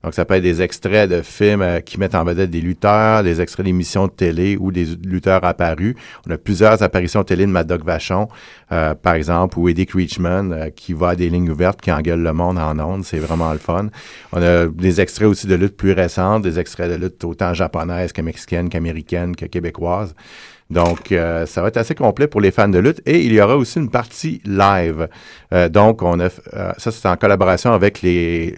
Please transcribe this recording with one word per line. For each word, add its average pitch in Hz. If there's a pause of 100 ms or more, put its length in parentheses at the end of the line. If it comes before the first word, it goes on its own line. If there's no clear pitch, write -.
Donc, 82
ça -
peut 98
être 92
des 87
extraits 98
de 87
films, 104
euh, 87
qui -
mettent 95
en 82
vedette 87
des 85
lutteurs, 104
des 85
extraits 92
d'émissions 92
de 90
télé 90
ou 92
des 87 (180)
lutteurs 92
apparus. 87 (320)
On 85
a 80
plusieurs 107
apparitions 95
de 92
télé 92
de 98
Mad 85
Dog 82
Vachon, 90 (420)
euh, 80
par 85
exemple, 85
ou 87
Eddie 87
Creechman, 90
euh, 78
qui -
va 87
à 90
des 87
lignes 87
ouvertes, 87
qui 92
engueule 82
le 80
monde 87
en 78
ondes. 92
C'est 82
vraiment 80
le 78
fun. 95 (440)
On 87
a 87
des 87
extraits 104
aussi 101
de 95
lutte 98
plus 98
récentes, 92
des 87
extraits 87
de 87
lutte 87
autant 87
japonaise 85
que -
mexicaine, 87
qu'américaine, 85
que 87
québécoise. 87 (540)
Donc, 85
euh, 85
ça 85
va 98
être 113
assez 117
complet 135
pour 107
les 98
fans 101
de 90
lutte. 143
Et 165
il 113
y 107
aura 113
aussi 131
une 147
partie -
live. 95 (460)
Euh, 87
donc, 107
on 87
a 90
f-, - (160)
euh, 92
ça, -
c'est -
en 90
collaboration 95
avec 101
les 85